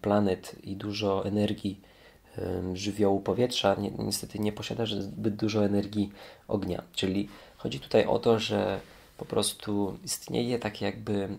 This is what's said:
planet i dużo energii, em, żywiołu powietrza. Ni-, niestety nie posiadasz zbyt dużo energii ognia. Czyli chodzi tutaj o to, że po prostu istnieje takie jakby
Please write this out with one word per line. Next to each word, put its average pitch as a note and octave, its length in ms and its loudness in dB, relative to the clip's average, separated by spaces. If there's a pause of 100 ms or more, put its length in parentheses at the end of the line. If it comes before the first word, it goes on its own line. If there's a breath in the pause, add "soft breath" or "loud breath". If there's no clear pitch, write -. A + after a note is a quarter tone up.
planet G2+ 640 2
i G2+ 120 -6
dużo G2+ 500 0
energii, G#2 540 0 (560 loud breath)
em, F#2 400 -4
żywiołu G2+ 440 2
powietrza. G2+ 540 2
Ni-, G2+ 240 -2
niestety G#2 400 -4
nie G#2+ 140 0
posiadasz A2 420 -4
zbyt G2+ 420 -2
dużo G#2+ 280 2
energii G2+ 480 2 (360 loud breath)
ognia. F#2 340 -2 (100)
Czyli F#2+ 360 0 (280 loud breath)
chodzi C3+ 240 -6
tutaj - 260 4
o A#2+ 120 4
to, A#2 200 6
że G2+ 420 0 (360 loud breath)
po - 80 -10
prostu G2+ 800 -2
istnieje A#2+ 540 -2
takie G#2+ 260 -6
jakby G2+ 440 -2 (100)